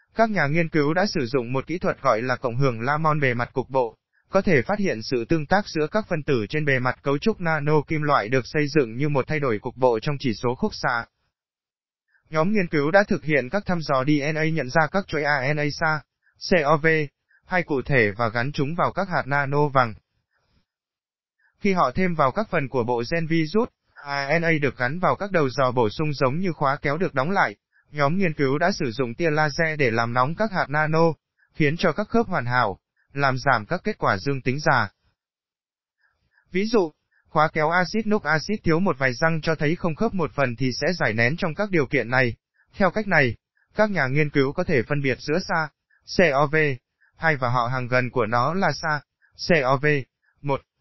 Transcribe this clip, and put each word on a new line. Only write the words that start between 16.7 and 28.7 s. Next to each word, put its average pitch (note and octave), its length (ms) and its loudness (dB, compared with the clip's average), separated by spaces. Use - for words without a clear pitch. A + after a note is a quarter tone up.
V D3 100 0
hai F3+ 180 -2
cụ C#3 180 -2
thể A#2+ 300 2
và A2+ 180 -2
gắn A#2+ 220 -4
chúng D3 240 -4
vào D3 160 0
các F#3+ 180 -4
hạt D3 180 -2
nano C#3+ 400 0
vàng. B2+ 260 2
Khi G3 140 0
họ D3+ 180 2
thêm F3+ 240 0
vào C#3+ 160 2
các G#3+ 180 -4
phần C#3+ 200 -2
của B2 140 0
bộ A#2+ 280 -2
gen E3 160 -2
virus, E3 420 0
A C#3+ 460 -2
N E3 60 -2
A E3+ 60 2
được C3+ 160 -2
gắn C3 220 -4
vào D#3 160 2
các G3 160 -6
đầu D#3 180 2
dò B2+ 220 0
bổ A#2 180 2
sung D3+ 240 -4
giống C3+ 260 0
như F#3+ 140 -2
khóa C#3+ 280 -2
kéo D3 160 -2
được E3+ 160 -2
đóng C#3 180 0
lại. D3+ 240 0
Nhóm D3 260 0
nghiên F3+ 160 0
cứu C#3 240 0
đã E3+ 140 0